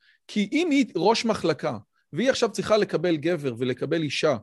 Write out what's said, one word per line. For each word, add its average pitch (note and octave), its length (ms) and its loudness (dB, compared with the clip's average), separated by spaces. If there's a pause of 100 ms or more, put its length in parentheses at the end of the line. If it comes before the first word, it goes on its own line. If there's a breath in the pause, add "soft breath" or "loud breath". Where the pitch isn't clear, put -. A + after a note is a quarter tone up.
(280 soft breath)
כי G#3 240 0
אם D#4+ 200 0
היא C4+ 140 4 (100)
ראש G3 300 2
מחלקה, D#3+ 520 0 (360)
והיא A3 160 0
עכשיו A3+ 220 0
צריכה G3+ 260 0
לקבל F3+ 400 0
גבר D3 400 -2
ולקבל C3 440 -2
אישה, C#3+ 420 0